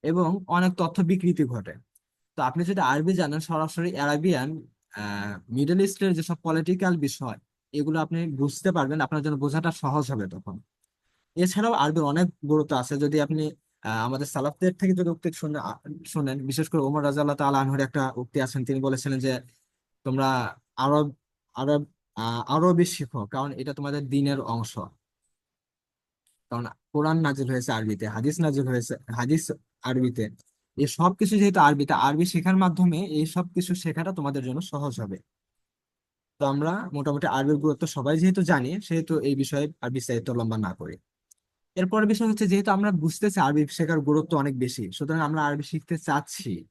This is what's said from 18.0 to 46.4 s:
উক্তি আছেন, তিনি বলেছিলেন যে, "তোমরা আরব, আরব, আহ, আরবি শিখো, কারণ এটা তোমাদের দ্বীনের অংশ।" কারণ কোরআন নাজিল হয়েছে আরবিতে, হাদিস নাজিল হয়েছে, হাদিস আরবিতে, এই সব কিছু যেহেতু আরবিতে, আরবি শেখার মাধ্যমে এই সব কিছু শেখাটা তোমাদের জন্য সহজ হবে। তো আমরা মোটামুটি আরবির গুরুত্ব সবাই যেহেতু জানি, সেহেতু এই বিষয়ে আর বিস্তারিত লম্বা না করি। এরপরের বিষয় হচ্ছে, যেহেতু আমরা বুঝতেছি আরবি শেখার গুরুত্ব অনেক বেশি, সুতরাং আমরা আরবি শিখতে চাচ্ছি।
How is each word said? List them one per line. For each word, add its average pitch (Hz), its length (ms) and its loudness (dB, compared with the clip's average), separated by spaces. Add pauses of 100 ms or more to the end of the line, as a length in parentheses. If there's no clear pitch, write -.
উক্তি 127 240 -4
আছেন, 131 240 -2
তিনি 135 160 -2
বলেছিলেন 131 380 -2
যে, 127 220 -2 (640)
"তোমরা 131 520 0 (200)
আরব, 143 360 2 (420)
আরব, 147 300 0 (320)
আহ, 117 300 -4
আরবি 170 380 4
শিখো, 131 420 -6
কারণ 135 260 -4
এটা 135 220 -8
তোমাদের 143 340 -6
দ্বীনের 139 320 0
অংশ।" 113 380 -6 (1700)
কারণ 120 160 -6 (260)
কোরআন 156 280 2
নাজিল 139 300 0
হয়েছে 127 220 0
আরবিতে, 107 360 -2
হাদিস 117 320 -2
নাজিল 139 280 0
হয়েছে, 123 260 -2 (180)
হাদিস 131 380 0 (320)
আরবিতে, 123 480 0 (460)
এই 143 100 2
সব 180 280 2
কিছু 208 240 2
যেহেতু 196 220 6
আরবিতে, 143 320 6
আরবি 147 340 2
শেখার 180 300 2
মাধ্যমে 180 440 4
এই 156 260 0
সব 170 280 -2
কিছু 180 200 0
শেখাটা 170 380 -4
তোমাদের 139 320 -4
জন্য 127 160 -4
সহজ 143 400 -6
হবে। 95 180 -8 (1200)
তো 143 80 2
আমরা 160 460 0
মোটামুটি 143 340 -2
আরবির 139 300 2
গুরুত্ব 143 300 0
সবাই 147 320 -2
যেহেতু 185 240 4
জানি, 156 380 0
সেহেতু 165 400 -2
এই 135 160 0
বিষয়ে 143 440 -2
আর 123 100 -6
বিস্তারিত 120 400 -4
লম্বা 117 280 -2
না 104 160 -2
করি। - 220 -12 (800)
এরপরের 208 340 2
বিষয় 220 200 2
হচ্ছে, 214 180 2
যেহেতু 202 240 2
আমরা 202 220 2
বুঝতেছি 175 480 0
আরবি 147 300 4
শেখার 160 300 0
গুরুত্ব 151 380 2
অনেক 139 200 -2
বেশি, 123 340 -4
সুতরাং 156 280 -2
আমরা 151 260 0
আরবি 147 160 -2
শিখতে 160 360 -6
চাচ্ছি। 127 720 -4